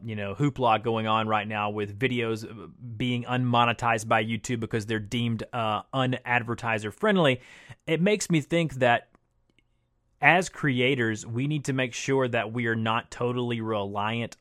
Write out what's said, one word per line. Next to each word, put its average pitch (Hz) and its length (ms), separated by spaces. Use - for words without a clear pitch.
you 113 100
know, 101 200
hoopla 123 480
going 113 240
on 110 200
right 107 200
now 104 240
with 104 260
videos, 113 480
uh, 107 220
being 123 260
unmonetized 120 840
by 113 160
YouTube 113 360
because 110 260
they're 110 140
deemed, 113 420
uh, 110 280
unadvertiser 117 1000
friendly. 175 480
It 165 120
makes 202 300
me 160 120
think 165 340
that 120 320
as 165 260
creators, 123 760
we 120 220
need 147 180
to 143 80
make 131 220
sure 135 320
that 113 240
we 120 160
are 113 80
not 113 340
totally 120 500
reliant 107 800